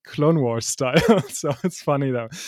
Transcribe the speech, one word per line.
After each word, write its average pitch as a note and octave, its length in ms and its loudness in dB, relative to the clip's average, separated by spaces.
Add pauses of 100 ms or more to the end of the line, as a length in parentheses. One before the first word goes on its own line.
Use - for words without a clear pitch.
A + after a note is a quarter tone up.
Clone D#3 360 2
Wars A#2 260 0
style." C3 280 -2 (260)
<laughs> - 80 -8
So - 240 -4 (120)
it's - 180 -6
funny C#3 300 0
though. A#2 160 -4 (200)